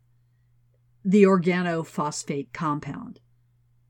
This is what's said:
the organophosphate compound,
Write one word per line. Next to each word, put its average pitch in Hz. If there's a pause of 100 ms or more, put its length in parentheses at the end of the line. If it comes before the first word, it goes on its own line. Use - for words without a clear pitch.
(1040)
the 202
organophosphate 170
compound, - (680)